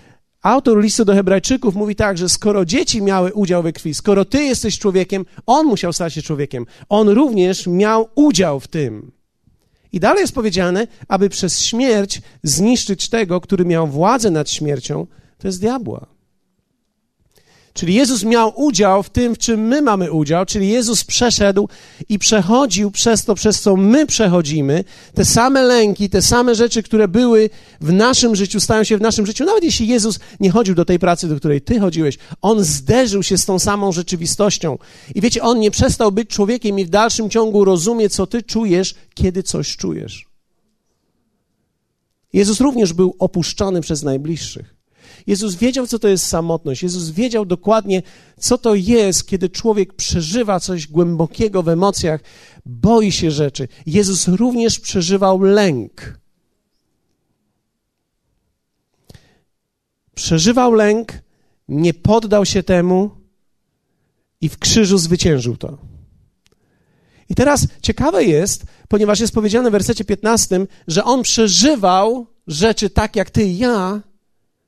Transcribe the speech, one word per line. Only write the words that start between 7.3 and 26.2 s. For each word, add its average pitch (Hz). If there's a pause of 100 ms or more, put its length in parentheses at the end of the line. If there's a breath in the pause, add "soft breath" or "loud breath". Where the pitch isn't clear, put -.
miał 214
udział 185
w -
tym. 117 (800)
I 190
dalej 285
jest 349
powiedziane, 196 (200 loud breath)
aby 196
przez -
śmierć 226 (220 soft breath)
zniszczyć 196
tego, 180
który 180
miał 165
władzę 196
nad 151
śmiercią, 147 (300 soft breath)
to -
jest 185
diabła. 226 (1700 soft breath)
Czyli 170
Jezus 240
miał 226
udział 202
w -
tym, 240
w -
czym 220
my 277
mamy 196
udział, 160
czyli 196
Jezus 226
przeszedł 202 (400 loud breath)
i 208
przechodził 202
przez 226
to, 208
przez 208
co 202
my 220
przechodzimy, 160 (300 loud breath)
te 185
same 262
lęki, 214
te 190